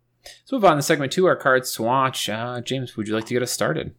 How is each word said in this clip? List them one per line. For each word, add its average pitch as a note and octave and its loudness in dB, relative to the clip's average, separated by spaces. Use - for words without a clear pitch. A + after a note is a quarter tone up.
let's - -20
move B3+ 2
on E3 8
to C#3+ 0
segment D3 0
two, F#3 2
our D3 4
cards C3 2
to - -6
watch. C3 0
Uh, A#2 -6
James, C3 -6
would G#2+ -4
you G#2+ -2
like A2 -2
to - -4
get A#2+ 0
us A#2+ -4
started? D#3 -2